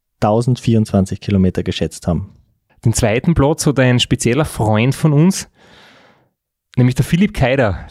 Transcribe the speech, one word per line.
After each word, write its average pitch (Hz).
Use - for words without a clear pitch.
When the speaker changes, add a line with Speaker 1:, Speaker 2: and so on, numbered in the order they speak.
Speaker 1:
tausendvierundzwanzig 110
Kilometer 92
geschätzt -
haben. 92
Speaker 2:
Den 117
zweiten 170
Platz 147
hat 135
ein 123
spezieller 127
Freund 110
von 156
uns, 165
nämlich 123
der 127
Philipp 202
Keider, 120